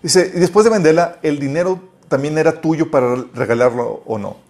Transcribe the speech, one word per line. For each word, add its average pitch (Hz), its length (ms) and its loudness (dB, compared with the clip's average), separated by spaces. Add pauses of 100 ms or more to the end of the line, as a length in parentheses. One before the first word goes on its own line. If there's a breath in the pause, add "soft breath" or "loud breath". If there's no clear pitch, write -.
Dice, 175 320 0
"Y 175 60 -4
después 180 240 2
de 226 60 6
venderla, 170 520 2
el 147 160 -2
dinero 175 440 -4 (260)
también 147 300 -2
era 160 240 0
tuyo 160 280 0
para 127 260 2 (180)
regalarlo 117 720 0
o 110 120 -6
no. 98 200 -10 (120)